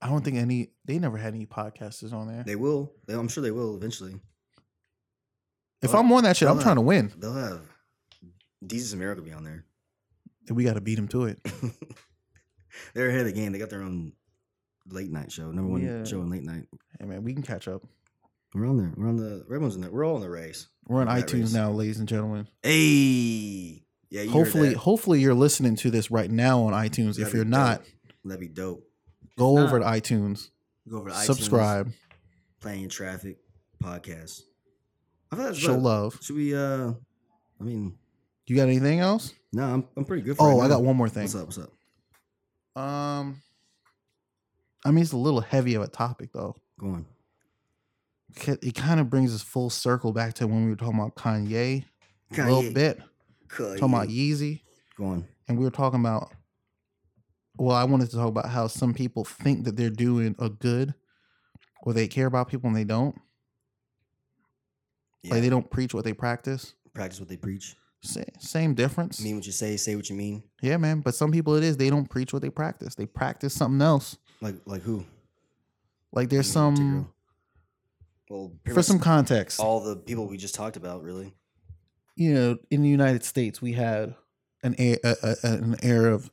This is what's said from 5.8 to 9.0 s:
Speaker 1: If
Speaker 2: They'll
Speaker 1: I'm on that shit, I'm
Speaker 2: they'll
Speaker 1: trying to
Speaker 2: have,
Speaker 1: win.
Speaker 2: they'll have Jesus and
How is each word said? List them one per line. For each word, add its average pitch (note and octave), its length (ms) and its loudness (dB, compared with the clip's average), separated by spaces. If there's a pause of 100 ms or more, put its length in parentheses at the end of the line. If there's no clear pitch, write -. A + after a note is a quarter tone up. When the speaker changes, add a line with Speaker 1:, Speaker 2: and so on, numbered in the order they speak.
Speaker 1:
If C3 120 0
Speaker 2:
They'll G#3+ 80 6
Speaker 1:
I'm A#3+ 120 8
on B3 120 8
that F3+ 120 6
shit, D3+ 120 6
I'm D3 80 6
Speaker 2:
they'll D3+ 80 0
Speaker 1:
trying G3+ 120 6
to A#2 60 4
Speaker 2:
have, A#2 40 4
Speaker 1:
win. C#3 320 4
Speaker 2:
they'll A2 160 -8
have G#2+ 260 -6 (1040)
Jesus A2+ 260 -8
and F#2+ 80 -8